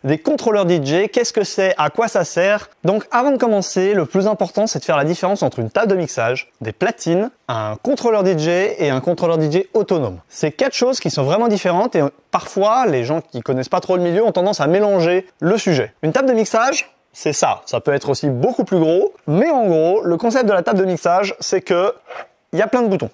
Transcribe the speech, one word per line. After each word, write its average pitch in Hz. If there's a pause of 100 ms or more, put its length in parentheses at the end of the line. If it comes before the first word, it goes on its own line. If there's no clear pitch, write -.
des 151
contrôleurs 214
D 175
J. 156
Qu'est-ce 240
que 214
c'est ? 190
À 151
quoi 226
ça 190
sert ? 196 (160)
Donc 202
avant 254
de 262
commencer, 202
le 175
plus 190
important 208
c'est 170
de -
faire 165
la 143
différence 180
entre 127
une 110
table 208
de 185
mixage, 127
des 110
platines, 185 (180)
un 110
contrôleur 233
D 185
J 156 (280)
et 156
un 131
contrôleur 170
D 156
J 190
autonome. 147 (100)
C'est -
quatre 269
choses 247
qui 170
sont 143
vraiment 208
différentes 190
et 151 (280)
parfois 214
les 135
gens 151
qui -
connaissent 131
pas 185
trop 185
le 180
milieu 175
ont 220
tendance 185
à 139
mélanger 185 (140)
le 190
sujet. 139
Une 156
table 269
de 254
mixage, 233 (160)
c'est -
ça. 131
Ça 117
peut 143
être 139
aussi 147
beaucoup 185
plus 180
gros, 170 (140)
mais 208
en 240
gros, 170
le 170
concept 240
de 208
la 180
table 208
de 190
mixage, 185
c'est 185
que 185 (600)
il 165
y -
a 220
plein 247
de 226
boutons. 165